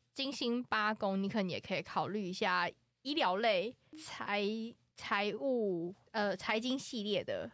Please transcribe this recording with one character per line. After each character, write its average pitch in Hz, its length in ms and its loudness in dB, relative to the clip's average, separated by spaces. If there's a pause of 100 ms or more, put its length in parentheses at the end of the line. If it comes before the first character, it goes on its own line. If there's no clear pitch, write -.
(120)
金 269 200 -4
星 240 320 0
八 214 280 2
宫， 196 300 0
你 196 60 0
可 220 100 0
能 190 100 2
也 127 120 -4
可 - 160 -4
以 139 40 0
考 175 280 -2
虑 196 200 -4
一 180 40 -4
下 180 360 2 (340)
医 277 120 -4
疗 202 220 4
类、 214 360 2 (320)
财-， 208 380 -2 (540)
财 208 360 0
务， 208 600 0 (160)
呃， 208 260 0
财 220 220 0
经 254 180 0
系 240 280 -6
列 202 180 0
的。 98 320 -4